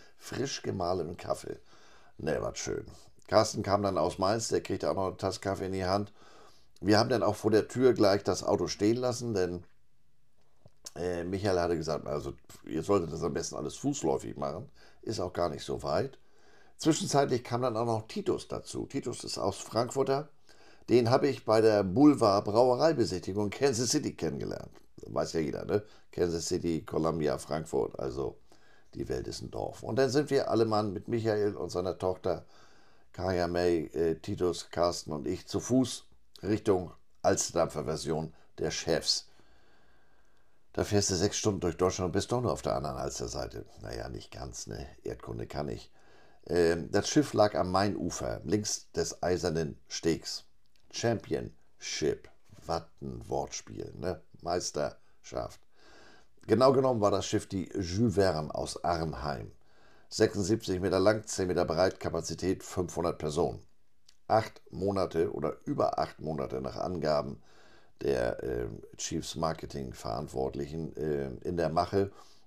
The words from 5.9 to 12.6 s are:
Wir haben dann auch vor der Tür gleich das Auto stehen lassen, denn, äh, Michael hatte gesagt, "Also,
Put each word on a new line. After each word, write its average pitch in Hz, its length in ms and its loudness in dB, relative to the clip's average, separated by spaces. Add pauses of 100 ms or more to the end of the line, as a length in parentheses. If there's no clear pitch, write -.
Wir 104 180 6
haben 117 100 6
dann 117 140 2
auch 101 120 2
vor - 140 0
der 104 180 4
Tür 123 260 6
gleich 101 300 4
das 92 200 0
Auto 87 240 2
stehen 107 300 2
lassen, 120 360 -2
denn, 90 300 0 (1300)
äh, 85 280 -4
Michael 92 360 0
hatte 85 180 2
gesagt, 78 280 -4
"Also, 71 280 -4 (300)